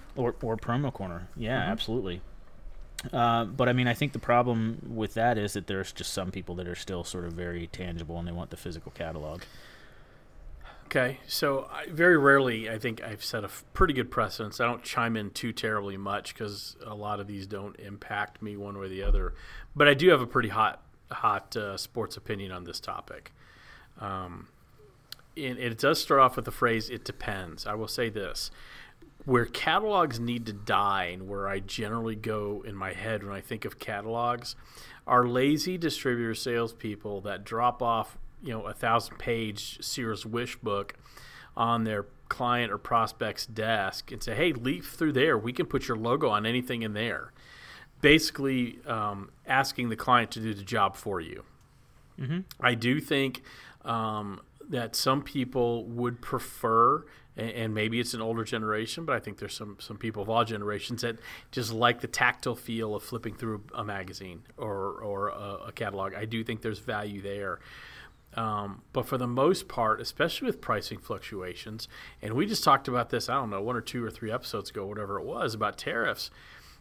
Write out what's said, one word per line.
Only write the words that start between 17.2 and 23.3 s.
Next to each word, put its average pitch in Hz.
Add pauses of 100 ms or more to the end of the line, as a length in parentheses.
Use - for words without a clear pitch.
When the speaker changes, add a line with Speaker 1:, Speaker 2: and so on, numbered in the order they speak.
Speaker 2:
these 101
don't 101
impact 104
me 104
one 101
way 98
or 95
the 95
other. 92 (420)
But 147
I 143
do 151
have 139
a 120
pretty 120
hot, 107 (300)
hot, 104
uh, 101
sports -
opinion 98
on 90
this 87
topic. - (680)